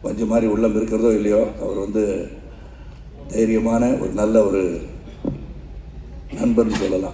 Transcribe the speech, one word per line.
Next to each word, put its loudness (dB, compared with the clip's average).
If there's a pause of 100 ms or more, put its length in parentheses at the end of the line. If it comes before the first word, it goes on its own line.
பஞ்சு -2
மாதிரி 4
உள்ளம் 2
இருக்கிறதோ 4
இல்லையோ, 4 (140)
அவர் -4
வந்து -2 (1000)
தைரியமான 2
ஒரு -2
நல்ல 4
ஒரு 0 (1500)
நண்பர்னு 2
சொல்லலாம். 0